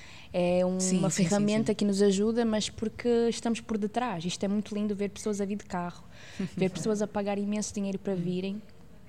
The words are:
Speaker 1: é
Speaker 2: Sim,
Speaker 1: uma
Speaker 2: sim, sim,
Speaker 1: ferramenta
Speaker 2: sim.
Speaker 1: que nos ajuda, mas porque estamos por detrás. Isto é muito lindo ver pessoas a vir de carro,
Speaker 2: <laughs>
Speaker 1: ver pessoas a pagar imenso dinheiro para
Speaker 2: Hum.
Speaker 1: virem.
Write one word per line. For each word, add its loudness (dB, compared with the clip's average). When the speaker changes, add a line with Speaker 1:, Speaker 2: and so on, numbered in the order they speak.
Speaker 1:
é 4
Speaker 2:
Sim, 2
Speaker 1:
uma 2
Speaker 2:
sim, 2
sim, 4
Speaker 1:
ferramenta 4
Speaker 2:
sim. 0
Speaker 1:
que 2
nos 4
ajuda, 4
mas 0
porque -4
estamos -2
por -2
detrás. -2
Isto -4
é 2
muito -2
lindo -2
ver -2
pessoas -4
a 0
vir -4
de -10
carro, -6
Speaker 2:
<laughs> -6
Speaker 1:
ver 2
pessoas 0
a 0
pagar -2
imenso -2
dinheiro -2
para -2
Speaker 2:
Hum. 0
Speaker 1:
virem. -2